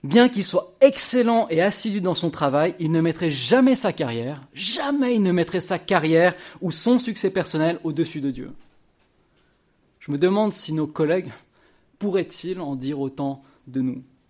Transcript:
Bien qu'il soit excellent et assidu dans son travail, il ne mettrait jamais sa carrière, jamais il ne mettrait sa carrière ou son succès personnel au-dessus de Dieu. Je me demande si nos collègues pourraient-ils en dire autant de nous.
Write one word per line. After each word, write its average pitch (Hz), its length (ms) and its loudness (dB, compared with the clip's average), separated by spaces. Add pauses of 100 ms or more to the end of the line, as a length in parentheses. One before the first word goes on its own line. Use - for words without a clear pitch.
Bien 214 240 6
qu'il 202 180 -2
soit - 360 -4
excellent 240 680 4
et 165 120 2
assidu 202 400 -2
dans 180 140 0
son 165 160 -2
travail, 147 480 0
il 160 120 -2
ne 165 100 2
mettrait 165 300 0
jamais 247 440 4
sa 196 180 0
carrière, 127 480 -6 (120)
jamais 277 640 -2
il 214 60 2
ne 185 100 4
mettrait 175 300 0
sa 180 160 -4
carrière 165 560 2 (280)
ou 175 100 -4
son 240 260 2
succès 220 320 -2
personnel 165 540 -2
au-dessus 156 380 -4
de 139 100 -2
Dieu. 123 200 -10 (1500)
Je - 120 -10
me 143 60 -2
demande 196 360 2
si - 200 -6
nos 156 140 -2
collègues 156 440 -2 (680)
pourraient-ils 185 600 -4
en 143 160 -6
dire 135 240 -6
autant 139 440 -6 (240)
de 131 140 -4
nous. 127 220 -4 (260)